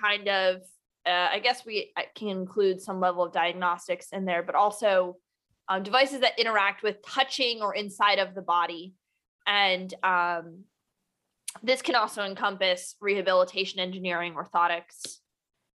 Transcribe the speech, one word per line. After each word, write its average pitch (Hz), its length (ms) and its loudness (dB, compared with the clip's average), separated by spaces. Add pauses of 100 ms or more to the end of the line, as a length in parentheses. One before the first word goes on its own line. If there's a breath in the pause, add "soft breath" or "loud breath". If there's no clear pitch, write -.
kind 208 280 0
of, 185 340 2 (420)
uh, 180 280 2
I 214 80 -2
guess 247 260 0
we, 214 300 -6
uh, 175 60 -4 (120)
can 214 140 -6
include 190 520 0
some 190 200 -8
level 180 240 2
of 170 80 -6
diagnostics 175 800 -2
in 190 120 -4
there, 175 200 0
but - 100 -6
also, 196 600 2 (520)
um, 190 140 0
devices 262 380 2
that 240 180 2
interact 214 460 2
with 208 200 -2
touching 262 560 0
or 202 140 -2
inside 208 460 2
of 190 160 -2
the 190 60 -10
body. 175 520 -2 (500)
And, 185 480 2 (120)
um, 175 600 0 (1000)
this 262 180 2
can 269 140 0
also 220 260 0
encompass 190 800 -2
rehabilitation 190 800 2
engineering, 180 540 -4
orthotics, - 840 -2 (600)